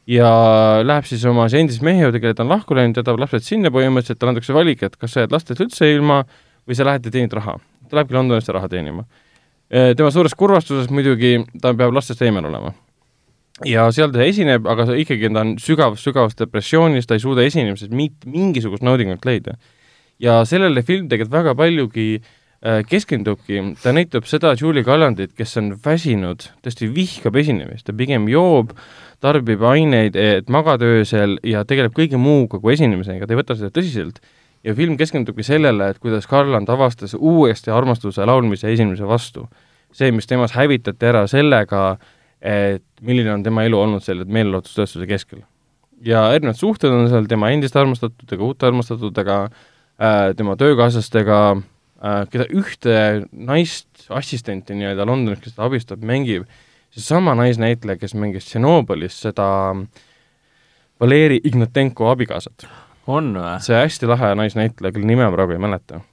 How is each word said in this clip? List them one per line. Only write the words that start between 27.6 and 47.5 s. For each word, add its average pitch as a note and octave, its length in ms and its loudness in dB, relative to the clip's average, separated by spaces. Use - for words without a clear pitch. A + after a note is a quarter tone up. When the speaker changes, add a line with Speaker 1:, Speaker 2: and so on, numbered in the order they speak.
Speaker 1:
Ta G2+ 120 -8
pigem B2+ 340 0
joob, D3 420 2
tarbib B2+ 480 0
aineid, B2 480 2
et G2+ 320 2
magada C3+ 380 2
öösel G#2 380 0
ja G#2+ 220 -2
tegeleb B2+ 260 0
kõige D3+ 240 0
muuga C3 400 2
kui G#2+ 160 2
esinemisega. G2+ 540 0
Ta A2+ 80 -2
ei C3+ 80 0
võta A#2+ 160 -4
seda G2+ 160 -6
tõsiselt. C3+ 420 -4
Ja A2 120 -2
film D#3+ 200 0
keskendubki A#2+ 480 -4
sellele, B2 460 2
et - 100 -10
kuidas A2 280 -4
Garland C3+ 400 0
avastas B2 440 -2
uuesti D3+ 600 2
armastuse A2+ 520 0
laulmise A2+ 480 0
esinemise G#2 360 0
vastu. A#2+ 360 -4
See, C3+ 220 0
mis G#2+ 140 -4
temas B2 280 0
hävitati B2 540 0
ära G#2 180 2
sellega, G#2 680 2
et G2+ 400 -2
milline A#2+ 280 0
on G2+ 120 -4
tema A2 220 0
elu A2+ 100 2
olnud G2+ 240 0
selle F#2 240 -6
meelelahutustööstuse G2 840 -4
keskel. - 340 -8
Ja A2+ 220 2
erinevad C#3+ 240 0
suhted G#3 320 0
on A#2+ 200 4
seal A2+ 200 2
tema A2 240 0